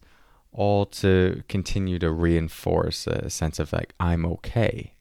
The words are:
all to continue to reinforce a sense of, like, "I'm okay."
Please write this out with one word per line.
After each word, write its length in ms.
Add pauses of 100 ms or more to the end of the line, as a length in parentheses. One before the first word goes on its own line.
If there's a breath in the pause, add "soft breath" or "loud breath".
(520 soft breath)
all 340
to 640
continue 500
to 140
reinforce 920
a 220
sense 300
of, 140
like, 260
"I'm 260
okay." 760